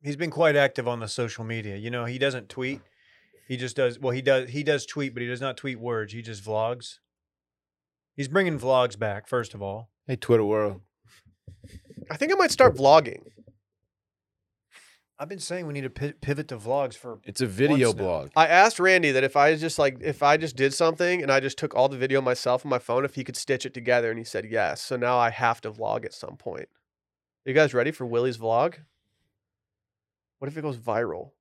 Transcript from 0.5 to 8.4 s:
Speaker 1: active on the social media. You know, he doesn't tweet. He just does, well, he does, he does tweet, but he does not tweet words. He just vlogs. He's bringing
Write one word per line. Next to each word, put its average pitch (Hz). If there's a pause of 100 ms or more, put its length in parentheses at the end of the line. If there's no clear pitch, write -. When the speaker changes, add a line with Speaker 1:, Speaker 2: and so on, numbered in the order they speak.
Speaker 1:
active 135
on 120
the 110
social 113
media. 110
You 107
know, 120
he 123
doesn't 127
tweet. 135 (640)
He 131
just 123
does, 120
well, 127
he 127
does, 131
he 143
does 143
tweet, 135
but 120
he 120
does 123
not 131
tweet 127
words. 113
He 117
just 110
vlogs. 110 (1160)
He's 139
bringing 170